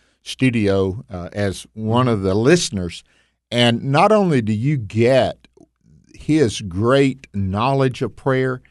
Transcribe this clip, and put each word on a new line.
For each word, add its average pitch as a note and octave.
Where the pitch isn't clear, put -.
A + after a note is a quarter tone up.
studio, G2+
uh, F2+
as G2+
one A2
of A2+
the F#2+
listeners. A2
And A#2+
not D#3
only F#3
do G#2+
you C3+
get A2+
his D3
great A#2
knowledge A#2+
of A2
prayer, C3